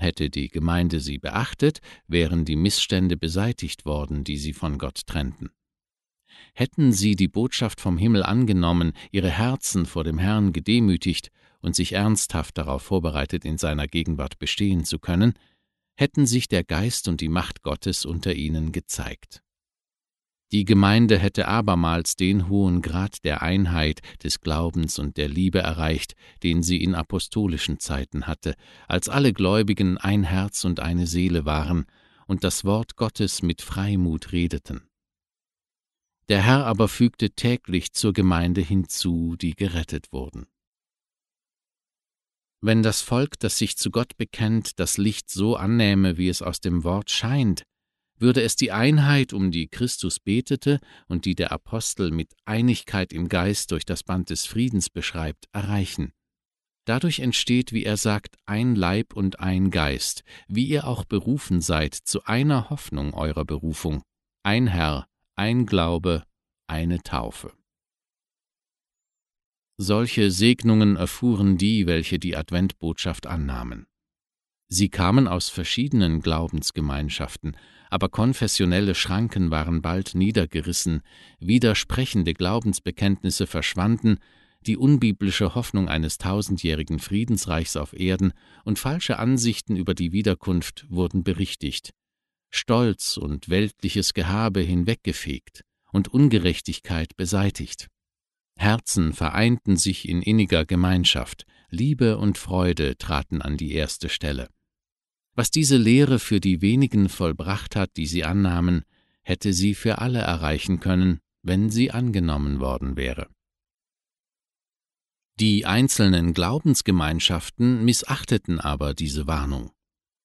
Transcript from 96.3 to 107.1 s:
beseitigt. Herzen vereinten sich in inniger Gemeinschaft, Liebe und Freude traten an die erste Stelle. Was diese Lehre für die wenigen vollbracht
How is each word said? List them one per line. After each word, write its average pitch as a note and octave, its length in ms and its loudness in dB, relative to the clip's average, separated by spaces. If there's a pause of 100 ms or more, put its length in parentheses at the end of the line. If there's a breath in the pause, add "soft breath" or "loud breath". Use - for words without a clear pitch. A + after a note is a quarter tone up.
beseitigt. G2 720 -2 (680)
Herzen F#2 580 2
vereinten G#2 600 2
sich F#2 320 -2
in F2 140 -2
inniger G2+ 420 2
Gemeinschaft, F2+ 800 0 (260 soft breath)
Liebe B2 480 2
und G#2 200 0
Freude F2 600 0
traten - 440 -4
an D2+ 140 -4
die D#2 160 -6
erste D2+ 360 -4
Stelle. C2+ 400 -6 (880)
Was - 160 0
diese C#3+ 240 4
Lehre B2+ 420 6
für G#2+ 220 0
die F#2 200 2
wenigen G#2+ 480 4
vollbracht F2+ 680 -4